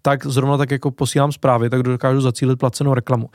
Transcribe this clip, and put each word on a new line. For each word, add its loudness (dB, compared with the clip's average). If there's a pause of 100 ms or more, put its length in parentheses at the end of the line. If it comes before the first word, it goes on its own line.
tak 0
zrovna 0
tak, -2
jako -2
posílám 0
zprávy, 0
tak 0
dokážu 0
zacílit 0
placenou 0
reklamu. -2